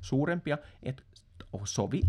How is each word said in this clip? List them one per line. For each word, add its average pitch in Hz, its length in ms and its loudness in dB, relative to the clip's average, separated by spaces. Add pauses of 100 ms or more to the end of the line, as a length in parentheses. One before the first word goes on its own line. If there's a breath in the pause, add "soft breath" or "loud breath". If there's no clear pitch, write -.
suurempia, 151 580 0 (240 loud breath)
et 135 220 -6 (600)
sovi 101 440 0